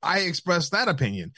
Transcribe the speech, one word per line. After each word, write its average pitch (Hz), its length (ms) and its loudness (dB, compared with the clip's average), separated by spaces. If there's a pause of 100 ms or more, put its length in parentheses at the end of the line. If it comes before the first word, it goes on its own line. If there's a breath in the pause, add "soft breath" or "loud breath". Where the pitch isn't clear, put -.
I 190 200 2
express 175 500 0
that 233 160 2
opinion. 101 500 -2